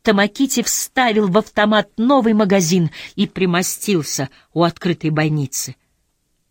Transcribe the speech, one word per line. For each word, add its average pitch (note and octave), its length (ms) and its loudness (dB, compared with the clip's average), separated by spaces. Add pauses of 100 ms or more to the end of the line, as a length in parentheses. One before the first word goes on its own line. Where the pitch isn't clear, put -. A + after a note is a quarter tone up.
Тамакити A3 600 0
вставил G#3+ 680 0
в F3 80 2
автомат G#3+ 640 0
новый A#3 340 2
магазин F#3 580 2 (260)
и G3+ 100 0
примостился F3+ 1040 -2 (220)
у D#3+ 100 0
открытой E3 480 -2
бойницы. D3+ 680 -4 (760)